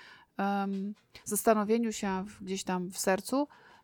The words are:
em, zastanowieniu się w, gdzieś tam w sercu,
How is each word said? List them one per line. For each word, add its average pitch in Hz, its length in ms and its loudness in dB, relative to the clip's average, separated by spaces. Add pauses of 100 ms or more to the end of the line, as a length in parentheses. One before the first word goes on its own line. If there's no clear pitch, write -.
(360)
em, 196 580 -2 (300)
zastanowieniu 214 680 2
się 190 340 -2
w, 208 180 -16
gdzieś 190 200 -4
tam 180 260 -2
w - 80 -10
sercu, 202 500 0 (360)